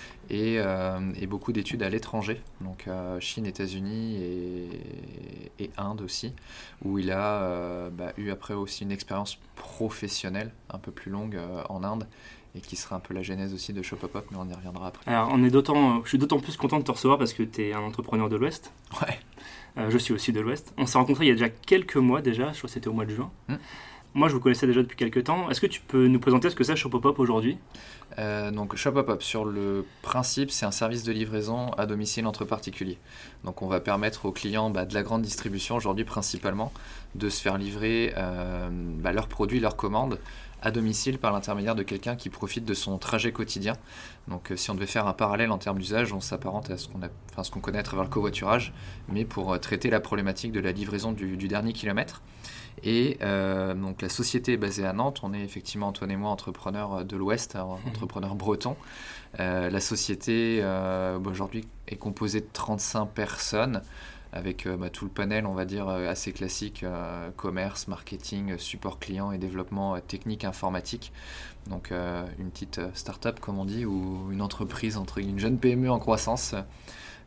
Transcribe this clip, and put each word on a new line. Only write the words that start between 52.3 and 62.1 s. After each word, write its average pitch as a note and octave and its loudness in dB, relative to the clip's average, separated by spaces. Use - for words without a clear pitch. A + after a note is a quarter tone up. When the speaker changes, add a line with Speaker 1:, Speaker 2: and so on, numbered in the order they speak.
Speaker 1:
Et, A#2+ 4
euh, F#2+ 2
donc F#2+ -4
la F#2+ -2
société B2 2
est A#2 6
basée G2+ 0
à F#2+ 0
Nantes, B2+ 0
on G2 -4
est G2+ -4
effectivement G2+ -4
Antoine G2 -4
et G2 0
moi G#2 -2
entrepreneurs, G2 -4
euh, F2+ -2
de F#2+ -6
l'Ouest, G#2 0
hein, F#2 -4
Speaker 2:
Mhm. B2+ -4
Speaker 1:
entrepreneurs G2+ -4
bretons. G2+ 0
Euh, F#2 2
la F#2+ 2
société, A2+ 2
euh, F#2 0
bah, F#2+ -2
aujourd'hui G2 -4
est G2+ -6
composée G#2 0